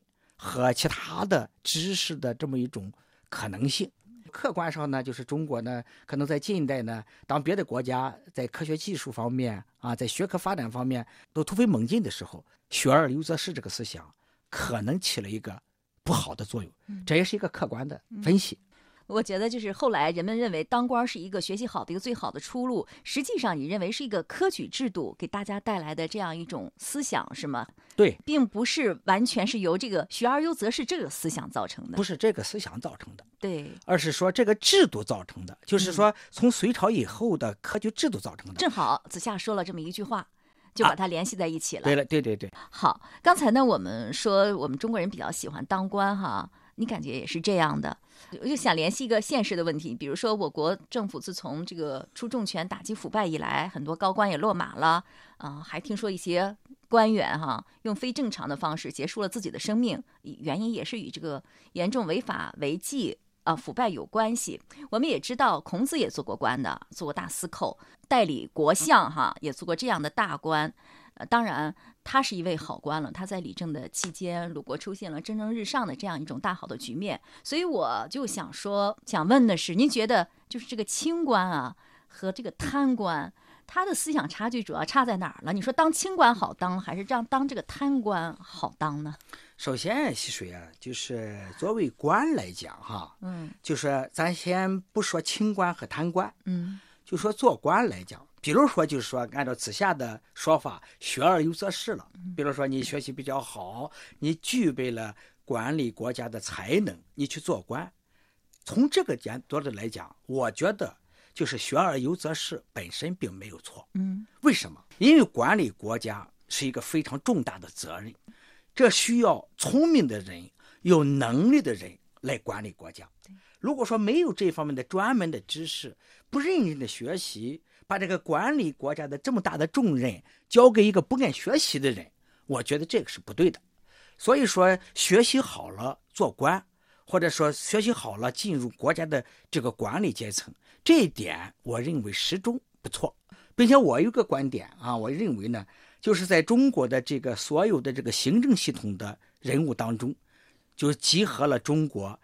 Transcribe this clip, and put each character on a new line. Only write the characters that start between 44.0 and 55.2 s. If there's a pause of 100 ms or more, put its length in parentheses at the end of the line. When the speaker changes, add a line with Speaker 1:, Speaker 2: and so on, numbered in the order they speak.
Speaker 2:
说
我
们
中
国
人
比
较
喜
欢
当
官
哈， (260)
你
感
觉
也
是
这
样
的。 (460)
我
就
想
联
系
一
个
现
实
的
问
题，
比
如
说
我
国 (140)
政
府
自
从
这
个
出
重
拳
打
击
腐
败
以
来，
很
多
高
官
也
落
马
了， (340)